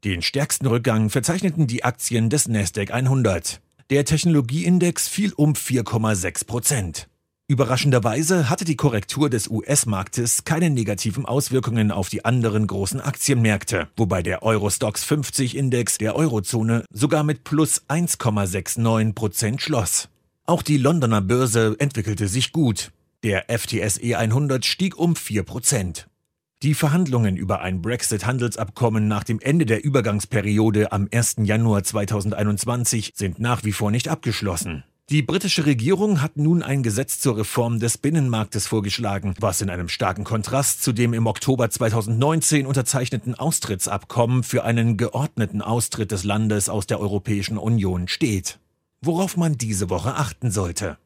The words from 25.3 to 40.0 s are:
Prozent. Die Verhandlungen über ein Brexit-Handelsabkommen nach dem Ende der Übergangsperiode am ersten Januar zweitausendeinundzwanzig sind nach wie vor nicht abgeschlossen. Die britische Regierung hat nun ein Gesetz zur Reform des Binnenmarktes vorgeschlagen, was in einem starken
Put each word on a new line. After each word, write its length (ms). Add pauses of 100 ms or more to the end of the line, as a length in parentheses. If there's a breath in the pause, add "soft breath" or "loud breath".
Prozent. 640 (560)
Die 100
Verhandlungen 640
über 240
ein 220
Brexit-Handelsabkommen 1300
nach 160
dem 160
Ende 240
der 180
Übergangsperiode 1120
am 180
ersten 320
Januar 400
zweitausendeinundzwanzig 1300
sind 280
nach 240
wie 80
vor 180
nicht 160
abgeschlossen. 800 (240)
Die 120
britische 440
Regierung 560
hat 160
nun 260
ein 180
Gesetz 380
zur 160
Reform 460
des 160
Binnenmarktes 720
vorgeschlagen, 760
was 180
in 100
einem 200
starken 340